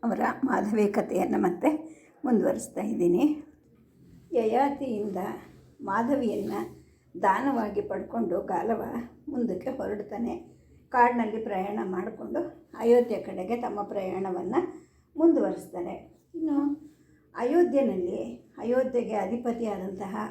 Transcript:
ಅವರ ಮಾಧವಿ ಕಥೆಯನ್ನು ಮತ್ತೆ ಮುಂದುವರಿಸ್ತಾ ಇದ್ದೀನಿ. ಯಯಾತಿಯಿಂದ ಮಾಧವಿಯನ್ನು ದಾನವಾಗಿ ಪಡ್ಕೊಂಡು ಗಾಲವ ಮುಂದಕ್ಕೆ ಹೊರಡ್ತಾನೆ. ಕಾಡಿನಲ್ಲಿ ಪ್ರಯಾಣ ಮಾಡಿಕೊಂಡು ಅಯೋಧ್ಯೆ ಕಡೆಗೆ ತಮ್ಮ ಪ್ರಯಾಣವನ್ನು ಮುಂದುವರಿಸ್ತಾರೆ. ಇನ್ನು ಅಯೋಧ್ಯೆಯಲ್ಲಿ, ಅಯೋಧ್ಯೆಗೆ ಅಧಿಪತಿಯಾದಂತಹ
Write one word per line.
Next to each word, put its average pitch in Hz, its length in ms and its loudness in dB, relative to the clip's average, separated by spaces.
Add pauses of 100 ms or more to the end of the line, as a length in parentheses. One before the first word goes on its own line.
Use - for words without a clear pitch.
ಅವರ 226 160 0 (240)
ಮಾಧವಿ 208 420 2
ಕಥೆಯನ್ನು - 520 2
ಮತ್ತೆ 196 300 2 (560)
ಮುಂದುವರಿಸ್ತಾ 226 560 2
ಇದ್ದೀನಿ. 214 600 2 (920)
ಯಯಾತಿಯಿಂದ 233 840 0 (640)
ಮಾಧವಿಯನ್ನು 220 1040 -2 (360)
ದಾನವಾಗಿ 220 580 2
ಪಡ್ಕೊಂಡು - 600 -2
ಗಾಲವ 208 420 -2 (460)
ಮುಂದಕ್ಕೆ 226 420 -2
ಹೊರಡ್ತಾನೆ. 202 680 -6 (520)
ಕಾಡಿನಲ್ಲಿ 240 480 4
ಪ್ರಯಾಣ 208 460 -4
ಮಾಡಿಕೊಂಡು 208 880 -6 (100)
ಅಯೋಧ್ಯೆ 233 440 4
ಕಡೆಗೆ 185 340 -6
ತಮ್ಮ 202 260 -6
ಪ್ರಯಾಣವನ್ನು 190 1040 -4 (280)
ಮುಂದುವರಿಸ್ತಾರೆ. 208 1080 0 (100)
ಇನ್ನು 285 400 0 (600)
ಅಯೋಧ್ಯೆಯಲ್ಲಿ, 240 1200 2
ಅಯೋಧ್ಯೆಗೆ 240 560 0
ಅಧಿಪತಿಯಾದಂತಹ 202 1000 -4 (140)